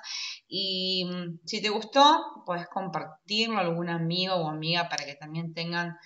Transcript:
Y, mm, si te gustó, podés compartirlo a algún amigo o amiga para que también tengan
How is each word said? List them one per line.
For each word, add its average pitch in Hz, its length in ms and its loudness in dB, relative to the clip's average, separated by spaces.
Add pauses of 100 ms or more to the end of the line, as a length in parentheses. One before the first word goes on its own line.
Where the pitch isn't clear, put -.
(480)
Y, 185 580 -2
mm, 180 400 -6
si 208 160 -6
te 208 80 0
gustó, 277 760 6
podés 175 220 -4
compartirlo 208 920 -2
a 190 40 4
algún 170 280 0
amigo 175 460 0
o 160 140 0
amiga 165 400 0
para 147 160 -4
que 143 100 -10
también 165 380 -8
tengan 170 420 -4 (100)